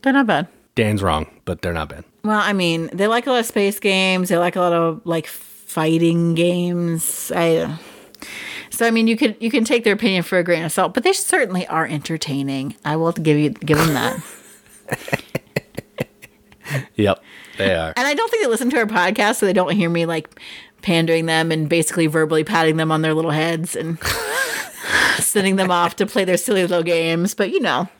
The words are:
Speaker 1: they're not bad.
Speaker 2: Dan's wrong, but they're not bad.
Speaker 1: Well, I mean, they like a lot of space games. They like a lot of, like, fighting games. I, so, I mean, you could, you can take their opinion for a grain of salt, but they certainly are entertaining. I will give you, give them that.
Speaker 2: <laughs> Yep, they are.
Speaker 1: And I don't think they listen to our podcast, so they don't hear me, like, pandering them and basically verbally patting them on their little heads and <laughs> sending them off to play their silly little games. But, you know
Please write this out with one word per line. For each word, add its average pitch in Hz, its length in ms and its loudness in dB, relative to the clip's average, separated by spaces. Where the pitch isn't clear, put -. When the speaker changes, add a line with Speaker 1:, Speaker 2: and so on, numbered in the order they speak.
Speaker 1:
they're 269 100 2
not 269 140 4
bad. 165 220 0
Speaker 2:
Dan's 104 260 2
wrong, 78 260 0
but 87 180 -6
they're 87 100 -2
not 78 180 -4
bad. - 120 -16
Speaker 1:
Well, 214 160 0
I 202 140 0
mean, 165 380 0
they 196 140 0
like 233 220 0
a - 20 0
lot 254 80 4
of 226 80 0
space 202 320 0
games. 190 520 2
They 180 60 4
like 175 200 2
a 185 40 0
lot 175 120 4
of, 165 320 0
like, 165 240 -2
fighting 165 1040 0
games. 175 1000 -2
I, 165 420 0
so, - 140 -2
I 233 60 2
mean, 226 160 2
you 226 100 2
could, 220 220 0
you 226 140 -2
can 254 120 2
take 240 200 0
their 208 100 4
opinion 190 300 0
for 185 140 0
a 175 40 4
grain 170 220 0
of 156 80 -4
salt, 180 220 0
but 254 100 -2
they 370 80 4
certainly 208 560 0
are 160 180 0
entertaining. 139 880 -4
I 151 120 -2
will 165 160 0
give 156 260 2
you, 151 120 2
give - 280 0
them 156 160 2
that. 117 260 -2
Speaker 2:
<laughs> - 340 -6
Yep, 101 260 2
they 98 160 2
are. 82 220 -2
Speaker 1:
And 254 100 0
I 294 80 0
don't 440 160 -2
think 453 120 -2
they 277 60 0
listen 233 220 0
to 294 80 0
our 220 80 2
podcast, 214 500 0
so 208 100 0
they 185 60 2
don't 180 220 2
hear 170 160 2
me, 165 160 0
like, 160 340 -6
pandering 165 460 2
them 165 260 2
and 156 160 0
basically 165 380 2
verbally 156 360 2
patting 160 360 2
them 160 120 0
on 156 120 2
their 156 120 0
little 160 160 0
heads 165 460 -2
and 160 260 -6
<laughs> - 1160 -2
sending 190 380 0
them 190 140 0
off 175 260 2
to 202 100 0
play 202 180 0
their 180 140 2
silly 190 240 0
little 175 200 0
games. 165 520 0
But, 190 160 -2
you 370 100 0
know 175 280 0